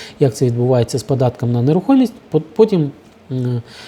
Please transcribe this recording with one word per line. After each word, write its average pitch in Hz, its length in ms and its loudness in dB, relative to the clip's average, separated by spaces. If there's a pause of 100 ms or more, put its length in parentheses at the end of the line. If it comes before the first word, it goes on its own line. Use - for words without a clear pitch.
(200)
як 135 140 2
це 131 120 0
відбувається 120 520 0
з - 40 -8
податком 123 500 -2
на 120 100 0
нерухомість, 185 520 2 (160)
по-, 160 120 0 (140)
потім, 185 340 2 (420)
м, 123 300 -4 (260)